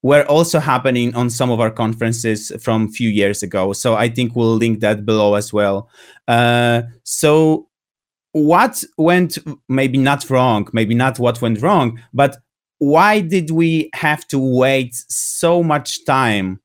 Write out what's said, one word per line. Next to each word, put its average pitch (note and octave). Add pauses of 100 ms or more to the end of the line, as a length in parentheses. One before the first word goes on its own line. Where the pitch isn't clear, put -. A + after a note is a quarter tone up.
were C#3+
also D#3+
happening B2+
on A#2+
some B2
of A#2
our A2
conferences A2+
from A2
a G2+
few A2+
years G2+
ago. F#2+
So A2+
I A2+
think A#2+
we'll A2+
link A2+
that G#2
below G#2+
as G#2
well. G2+ (400)
Uh, A#2+ (200)
so D#3 (640)
what E3+ (120)
went F3 (300)
maybe C3
not C#3
wrong, B2+
maybe A2+
not B2+
what A#2+
went A2+
wrong, C3+ (120)
but C#3 (420)
why F3+
did E3
we D#3+
have D3+
to C#3+
wait C3 (140)
so -
much D3+
time? G#2+